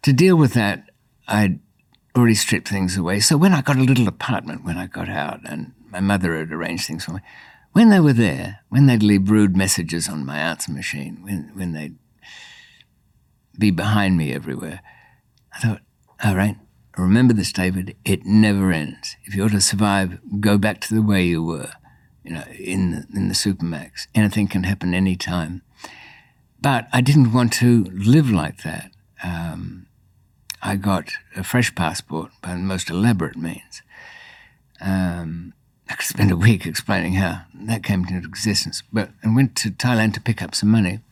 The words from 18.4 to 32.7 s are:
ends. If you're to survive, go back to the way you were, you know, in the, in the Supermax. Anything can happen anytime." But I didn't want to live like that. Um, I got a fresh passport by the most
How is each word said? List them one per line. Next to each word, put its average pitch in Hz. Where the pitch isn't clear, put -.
ends. 78
If 98
you're 101
to 104
survive, 98
go 104
back 104
to -
the 110
way 101
you 82
were, 82
you 80
know, 78
in 92
the, 76
in 95
the 92
Supermax. 85
Anything 104
can 92
happen 90
anytime." 90
But 123
I 123
didn't 131
want 120
to 120
live 120
like 78
that. 82
Um, 85
I 101
got 95
a 98
fresh 123
passport 82
by 90
the 90
most 92